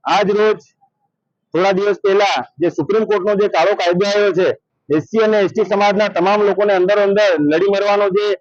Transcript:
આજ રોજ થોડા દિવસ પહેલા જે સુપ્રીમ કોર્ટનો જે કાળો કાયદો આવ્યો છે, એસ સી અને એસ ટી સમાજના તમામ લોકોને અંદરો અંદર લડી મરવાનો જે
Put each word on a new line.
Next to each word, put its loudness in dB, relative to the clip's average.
આજ 0
રોજ 0
થોડા 0
દિવસ -2
પહેલા 2
જે 0
સુપ્રીમ -2
કોર્ટનો -2
જે 0
કાળો 0
કાયદો 0
આવ્યો 0
છે, 0
એસ 0
સી -2
અને 2
એસ 0
ટી 0
સમાજના 0
તમામ 0
લોકોને 0
અંદરો 2
અંદર 2
લડી 0
મરવાનો 0
જે -2